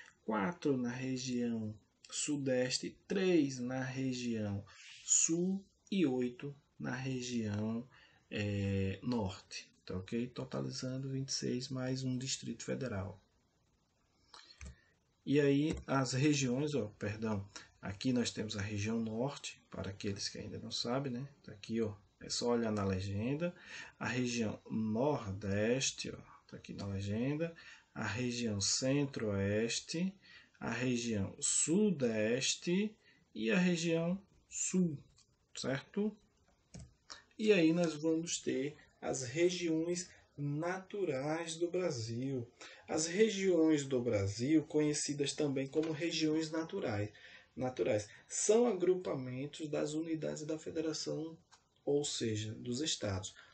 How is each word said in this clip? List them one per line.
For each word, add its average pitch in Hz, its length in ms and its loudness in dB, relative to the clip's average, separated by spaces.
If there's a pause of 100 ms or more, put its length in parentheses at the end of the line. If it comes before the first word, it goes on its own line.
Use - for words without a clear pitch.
(240)
quatro 175 540 0
na 120 120 0
região 123 840 -2 (360)
sudeste, 135 880 0 (100)
três 175 520 4
na 131 260 -2
região 120 800 -2 (400)
sul 180 580 2 (280)
e 190 160 4
oito 127 500 0 (220)
na 131 160 -4
região, 123 920 -2 (440)
é, 98 720 0
norte, 110 680 -2 (140)
tá - 120 -8
ok? 117 320 -2
Totalizando 131 800 -4
vinte 135 180 -4
e - 40 -6
seis 123 360 -2
mais 131 340 -2
um 127 140 0
Distrito 127 480 -6
Federal. 117 580 -4 (2000)
E 139 140 4
aí 143 380 6 (100)
as 135 280 2
regiões, 139 600 2
ó, 113 120 0 (120)
perdão, 107 480 -2 (340)
aqui 98 320 -2
nós 120 180 2
temos 107 260 -6
a 101 60 -4
região 107 360 -2
norte, 113 640 -4 (100)
para 95 200 -6
aqueles 98 380 -6
que 110 100 -10
ainda 104 200 -8
não 113 140 -10
sabem, 131 400 -2
né? 135 160 -6 (160)
Tá - 80 -14
aqui, 113 280 -4
ó, 104 140 -2 (240)
é - 100 -14
só 120 220 0
olhar 117 220 2
na 101 120 0
legenda. 104 680 0 (440)
A 117 100 -4
região 120 600 -2
nordeste, 110 1400 0
ó, - 60 -10 (320)
tá - 80 -14
aqui - 160 -12
na 101 140 -6
legenda. 117 680 -2 (400)
A - 100 -4
região 117 560 -2
centro-oeste, 131 1500 0 (460)
a 120 140 -4
região 117 680 0
sudeste 147 1500 2 (400)
e 220 200 0
a 196 60 4
região 170 600 2 (280)
sul, 175 500 0 (560)
certo? 202 640 -4 (1200)
E 214 140 8
aí 165 200 8
nós 170 220 2
vamos 165 440 0
ter 131 380 -2 (240)
as 135 220 -4
regiões 170 880 0 (260)
naturais 165 1160 -2
do 170 160 -2
Brasil. 127 800 -2 (380)
As 156 180 0
regiões 175 800 4
do 127 160 0
Brasil, 120 640 2
conhecidas 147 680 0
também 135 360 0
como 160 240 0
regiões 160 580 0
naturais, 160 600 -2 (460)
naturais, 113 520 0 (180)
são 233 400 4
agrupamentos 170 1040 0
das 147 240 -2
unidades 151 520 -2
da 156 140 -4
federação, 160 800 -4 (480)
ou 143 200 2
seja, 110 500 -2
dos 123 260 -4
estados. 101 540 -2 (200)